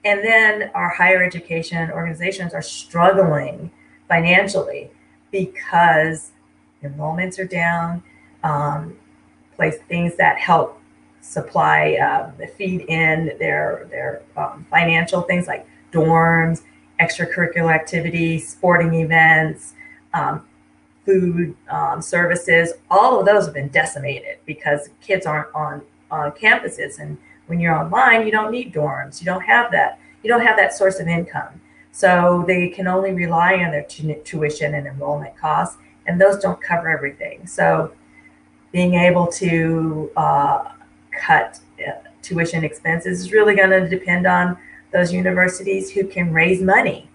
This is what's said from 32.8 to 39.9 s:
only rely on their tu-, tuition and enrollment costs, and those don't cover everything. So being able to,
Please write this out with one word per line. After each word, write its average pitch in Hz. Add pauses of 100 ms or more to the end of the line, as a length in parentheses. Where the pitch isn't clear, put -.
only 190
rely 175
on 175
their 147
tu-, 151
tuition 151
and 143
enrollment 143
costs, 156 (300)
and 175
those 196
don't 180
cover 170
everything. 143
So 165 (800)
being 180
able 175
to, 165